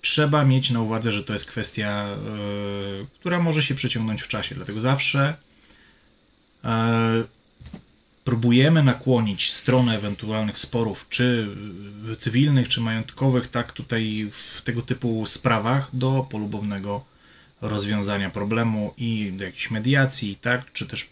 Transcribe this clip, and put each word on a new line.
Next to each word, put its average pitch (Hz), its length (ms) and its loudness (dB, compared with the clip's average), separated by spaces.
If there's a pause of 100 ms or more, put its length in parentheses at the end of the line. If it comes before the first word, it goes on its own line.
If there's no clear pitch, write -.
Trzeba 147 440 4
mieć 131 260 4
na 117 100 0
uwadze, 113 320 0
że 101 120 -2
to - 80 -6
jest 101 140 -4
kwestia, 107 420 -4
e, 104 280 -4 (1040)
która 175 180 0
może 156 240 2
się 139 120 0
przeciągnąć 110 480 -2
w - 60 -14
czasie. 104 260 -6
Dlatego 95 260 -8
zawsze, 139 540 2 (1300)
e, 113 600 2 (1000)
próbujemy 123 580 6
nakłonić 120 680 2
stronę 123 440 2
ewentualnych 104 640 -4
sporów, 110 500 -2
czy, 120 400 2 (640)
e, 110 40 -6
cywilnych, 131 520 4
czy - 120 -2
majątkowych, 117 680 0
tak, 120 240 -4
tutaj 107 600 -2
w - 300 -14
tego 117 200 -4
typu 113 440 -2
sprawach 120 680 0
do 131 380 0
polubownego 104 720 -4 (560)
rozwiązania 101 680 -2
problemu 107 680 -2
i 110 400 -2
do 98 80 -8
jakiejś - 260 -8
mediacji, 117 680 0
tak, 123 360 -4
czy - 140 -8
też - 260 -10